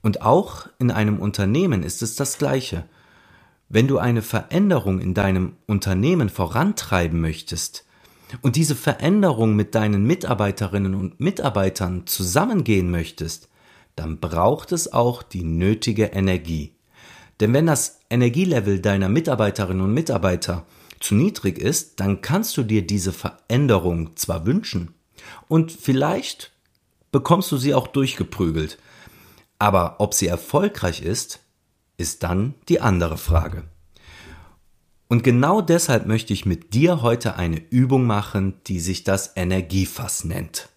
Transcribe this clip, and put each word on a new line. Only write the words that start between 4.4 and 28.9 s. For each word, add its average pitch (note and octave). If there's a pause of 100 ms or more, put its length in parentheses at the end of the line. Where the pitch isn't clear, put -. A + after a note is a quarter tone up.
in F2+
deinem F#2+ (140)
Unternehmen G#2+
vorantreiben F#2
möchtest - (560)
und B2
diese D#3+
Veränderung C#3+
mit G#2
deinen G#2+
Mitarbeiterinnen G2+
und F#2+
Mitarbeitern F#2+
zusammengehen G#2+
möchtest, - (480)
dann D#2+
braucht F2
es E3
auch A#2+
die F2+
nötige G2+
Energie. E2+ (680)
Denn A2
wenn D3+
das - (100)
Energielevel A#2+
deiner G2
Mitarbeiterinnen G2+
und G2+
Mitarbeiter F#2+ (360)
zu -
niedrig A#2
ist, -
dann G2
kannst G3+
du C3+
dir G#2
diese G2
Veränderung F2+
zwar E2
wünschen G#2+ (560)
und D#3+
vielleicht - (580)
bekommst E3
du D3
sie C#3
auch C3
durchgeprügelt. E2+ (800)